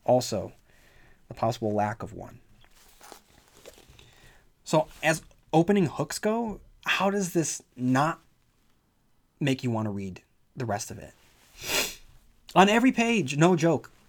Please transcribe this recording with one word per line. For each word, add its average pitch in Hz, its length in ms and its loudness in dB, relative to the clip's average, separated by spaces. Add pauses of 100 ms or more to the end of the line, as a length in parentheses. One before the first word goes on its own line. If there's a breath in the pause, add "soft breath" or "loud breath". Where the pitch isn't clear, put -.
also 117 480 0 (760 soft breath)
the - 60 -14
possible 113 380 -2
lack 104 300 -2
of - 100 -12
one." 92 280 -16 (2250 soft breath)
So 156 240 0 (120)
as 156 220 0 (300)
opening 170 340 4
hooks - 320 -6
go, 214 420 -4 (240)
how - 240 0
does 196 260 -2
this 165 280 -2 (140)
not 131 440 0 (1200)
make 135 240 -2
you 127 80 -2
want 110 160 -2
to 107 40 -4
read 98 320 -8 (340)
the 127 100 -6
rest 101 240 -4
of - 80 -14
it? - 160 -18 (1400 loud breath)
On 185 140 8
every 233 220 4
page, 226 460 0
no 170 180 6
joke, 160 380 0 (160)